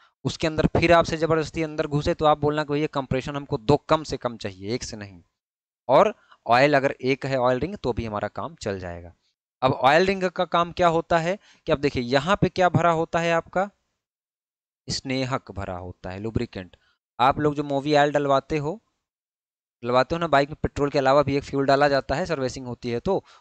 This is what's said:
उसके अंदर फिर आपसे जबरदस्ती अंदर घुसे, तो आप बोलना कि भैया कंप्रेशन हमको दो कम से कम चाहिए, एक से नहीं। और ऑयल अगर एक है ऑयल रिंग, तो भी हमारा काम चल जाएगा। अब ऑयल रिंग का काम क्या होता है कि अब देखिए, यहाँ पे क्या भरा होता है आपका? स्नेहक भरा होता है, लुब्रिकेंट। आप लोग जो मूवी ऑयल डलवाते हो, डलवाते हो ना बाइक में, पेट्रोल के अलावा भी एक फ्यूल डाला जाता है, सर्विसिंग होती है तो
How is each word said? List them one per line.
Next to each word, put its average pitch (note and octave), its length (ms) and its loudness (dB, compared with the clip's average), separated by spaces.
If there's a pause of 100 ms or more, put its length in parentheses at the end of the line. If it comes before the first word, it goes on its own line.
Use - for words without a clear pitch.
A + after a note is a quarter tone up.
(260)
उसके - 220 -2
अंदर D#3 200 0
फिर E3 260 4
आपसे E3 240 4
जबरदस्ती D#3+ 460 -2
अंदर D#3 240 -4
घुसे, D3 260 -2
तो D#3 120 -2
आप D3+ 120 4
बोलना D3 260 -2
कि C#3+ 100 -6
भैया D3+ 140 0
कंप्रेशन C3+ 480 -6
हमको C#3+ 220 -6
दो A#2+ 200 2
कम D#3 260 -2
से - 140 -8
कम A#2+ 200 -6
चाहिए, G2 380 -8
एक - 80 -8
से A2+ 140 -12
नहीं। G2 240 -16 (680)
और F3 260 4 (340)
ऑयल C3+ 280 6
अगर C3+ 260 0
एक C3+ 240 -2
है C3+ 120 -2
ऑयल B2+ 220 2
रिंग, F3+ 160 -6
तो B2 180 -4
भी A2+ 120 -6
हमारा G#2 220 -6
काम B2+ 280 -10
चल G2 240 -6
जाएगा। F2 340 -12 (480)
अब C3 120 2
ऑयल D3+ 320 4
रिंग F#3+ 240 -2
का F3 160 -4
काम E3+ 260 -2
क्या F3 160 0
होता E3 300 0
है E3+ 200 -2 (300)
कि D#3+ 40 -4
अब C#3+ 80 0
देखिए, C#3 240 0
यहाँ C#3 380 0
पे F#3 80 2
क्या F3+ 200 2
भरा E3+ 220 2
होता E3 280 -2
है E3+ 120 0
आपका? F3+ 380 -2 (1160)
स्नेहक C3 640 -6
भरा F#2+ 260 -8
होता F2+ 320 -12
है, F#2 100 -10
लुब्रिकेंट। G#2+ 560 -6 (440)
आप C#3 200 4
लोग D3 160 0
जो D3 80 -2
मूवी C#3+ 320 0
ऑयल D3 160 6
डलवाते C#3+ 460 0
हो, D#3 220 -6 (1040)
डलवाते B2+ 320 0
हो E3+ 40 -6
ना E3+ 80 -2
बाइक C#3+ 220 2
में, D3+ 140 -12
पेट्रोल C#3 260 -2
के C#3+ 100 0
अलावा C3+ 240 4
भी C#3 120 -2
एक C3+ 80 -2
फ्यूल C#3 220 -2
डाला C#3 220 4
जाता C3+ 280 0
है, F3 100 -4
सर्विसिंग C3+ 420 -4
होती A#2+ 220 -8
है A#2+ 100 -2
तो F#3+ 240 -2 (180)